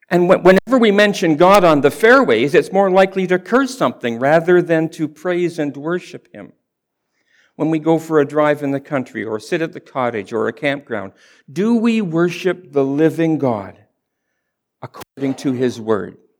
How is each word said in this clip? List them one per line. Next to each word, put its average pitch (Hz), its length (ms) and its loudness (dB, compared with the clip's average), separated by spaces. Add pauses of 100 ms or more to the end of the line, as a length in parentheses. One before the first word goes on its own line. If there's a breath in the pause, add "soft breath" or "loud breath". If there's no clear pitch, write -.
And 175 200 2
wh-, 180 160 2
whenever 190 340 4
we 226 140 4
mention 196 440 2
God 185 280 4
on 156 180 4
the 139 100 2
fairways, 147 600 4
it's 156 180 2
more 196 200 2
likely 190 340 2
to 180 140 0
curse 262 360 -2
something 123 440 -4
rather 165 420 4
than 160 280 0
to 160 180 -8
praise 175 500 -4
and 143 180 -6
worship 156 560 -10
him. - 220 -20 (1040)
When 156 160 -2
we 160 80 -2
go 160 180 0
for 160 220 -2
a 143 60 2
drive 147 360 -2
in 143 80 -6
the 139 100 -4
country 127 440 -8
or 110 160 -8
sit 160 240 -6
at 160 100 -8
the 147 60 -16
cottage 117 520 -6
or 107 160 -2
a 117 60 -4
campground, 127 600 -8 (380 soft breath)
do 202 220 -2
we 226 280 0
worship 175 680 -2
the 139 140 0
living 151 540 0
God 107 360 -4 (1080)
according - 540 -10
to 143 160 -4
his 120 280 -4
word? 104 380 -4 (220)